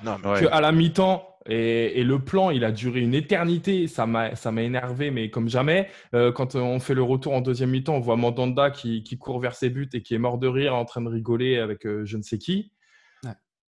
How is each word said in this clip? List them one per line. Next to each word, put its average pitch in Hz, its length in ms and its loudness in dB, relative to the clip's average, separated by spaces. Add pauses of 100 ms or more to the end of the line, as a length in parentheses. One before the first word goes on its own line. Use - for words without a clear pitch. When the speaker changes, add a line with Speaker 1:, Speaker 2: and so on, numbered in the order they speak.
Speaker 1:
non, 107 180 -4
mais 101 80 -2
Speaker 2:
Ouais. 101 120 4
Speaker 3:
que 120 60 4
à 156 120 4
la 151 120 4
mi-temps, 175 580 2 (160)
et, 113 540 0
et 123 60 4
le 135 180 2
plan, 190 280 2
il 127 120 0
a 107 80 2
duré 120 300 -2
une 120 120 2
éternité. 170 720 0
Ça 120 180 -2
m'a, 113 300 0
ça 117 160 -6
m'a 113 100 -2
énervé, 127 500 -2
mais 113 180 -4
comme 113 200 -4
jamais. 151 400 2 (240)
Euh, 120 180 4
quand 131 240 -4
on 127 240 0
fait 135 140 -2
le 127 100 2
retour 131 300 0
en 127 80 2
deuxième 127 300 0
mi-temps, 131 240 0
on 135 40 2
voit 117 160 2
Mandanda 127 560 2
qui, 113 320 -4
qui 123 140 -12
court 127 220 -6
vers 123 160 -4
ses 127 140 0
buts 135 220 -6
et 117 120 -6
qui - 100 -6
est 113 60 0
mort 120 180 0
de 127 100 0
rire, 135 280 0
en 120 100 0
train 120 160 -8
de 117 80 -4
rigoler 117 480 0
avec, 107 280 -4
euh, 107 200 -4
je 101 100 -8
ne 107 60 -6
sais 110 160 -6
qui. 196 340 -4 (540)
Speaker 4:
Ouais. 113 80 -12 (360)